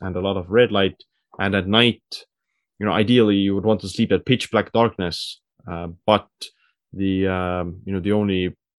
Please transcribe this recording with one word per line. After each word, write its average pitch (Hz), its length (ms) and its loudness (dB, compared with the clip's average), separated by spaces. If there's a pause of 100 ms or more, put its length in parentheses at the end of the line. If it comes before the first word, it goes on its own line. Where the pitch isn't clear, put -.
and 92 140 -6
a 90 60 -6
lot 98 160 -2
of 87 140 -8
red 113 200 4
light. 98 320 0 (360)
And 98 160 -2
at 95 120 -2
night, 113 360 2 (760)
you 104 80 -4
know, 98 60 0
ideally 107 440 4
you 98 180 0
would 98 100 -4
want 107 160 2
to 98 80 -10
sleep 113 240 -2
at - 140 0
pitch - 240 0
black 107 220 0
darkness. 101 680 -2 (300)
Uh, 85 180 -8 (180)
but 107 220 2 (640)
the, 95 360 -2
um, 90 560 -4
you 95 80 -8
know, 95 80 -4
the 98 120 -2
only 95 420 -2 (240)